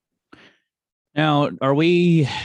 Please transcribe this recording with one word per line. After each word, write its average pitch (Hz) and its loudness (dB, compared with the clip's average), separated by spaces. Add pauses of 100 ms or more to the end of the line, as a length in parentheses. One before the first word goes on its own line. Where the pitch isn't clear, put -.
(1120)
Now, 147 -2 (120)
are 135 0
we, 165 2 (180)